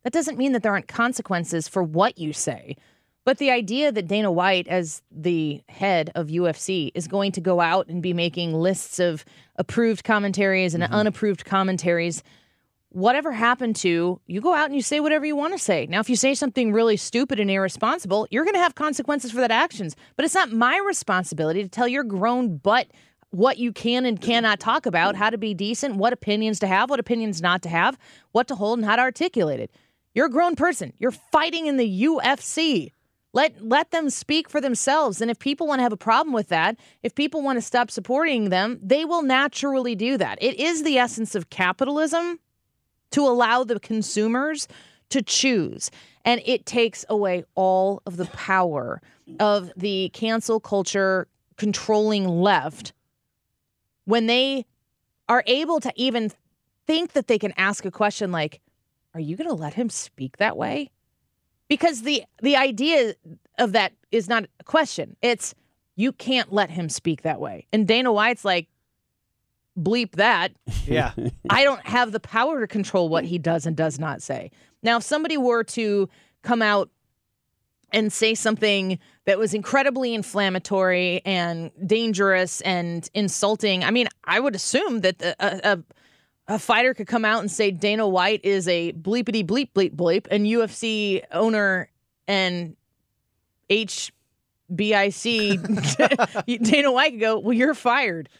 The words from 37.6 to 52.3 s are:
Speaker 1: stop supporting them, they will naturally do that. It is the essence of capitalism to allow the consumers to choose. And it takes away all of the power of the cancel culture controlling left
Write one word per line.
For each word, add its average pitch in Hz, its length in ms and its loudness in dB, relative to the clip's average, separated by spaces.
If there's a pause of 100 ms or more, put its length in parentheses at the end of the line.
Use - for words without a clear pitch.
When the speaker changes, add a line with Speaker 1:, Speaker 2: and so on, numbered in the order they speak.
Speaker 1:
stop 240 300 0
supporting 247 580 0
them, 196 320 0
they 277 240 2
will 330 160 0
naturally 269 720 0
do 233 240 -2
that. 123 240 -2
It 240 180 0
is 311 220 0
the 294 160 2
essence 233 380 -2
of 175 160 -6
capitalism 302 880 -2 (720)
to 285 100 2
allow 240 420 4
the 220 160 -2
consumers 226 880 -2 (420)
to 269 120 0
choose. - 720 0 (340)
And 240 180 2
it 247 220 0
takes 233 420 -2
away 196 360 0 (100)
all 190 540 2
of 175 100 -10
the 180 80 -4
power 175 720 -2 (400)
of 208 380 2
the 190 340 -2
cancel 226 480 -2
culture 190 680 0 (280)
controlling 214 720 0
left 170 640 0 (1120)